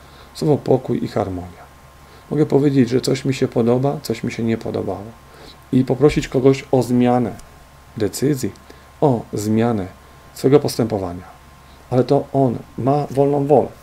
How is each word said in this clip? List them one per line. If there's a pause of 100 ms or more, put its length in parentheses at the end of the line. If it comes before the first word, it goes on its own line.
(340)
Słowo
pokój
i
harmonia. (680)
Mogę
powiedzieć,
że
coś
mi
się
podoba,
coś
mi
się
nie
podobało. (680)
I
poprosić
kogoś
o
zmianę (640)
decyzji, (500)
o (120)
zmianę (460)
swego
postępowania. (560)
Ale
to
on (200)
ma
wolną
wolę, (160)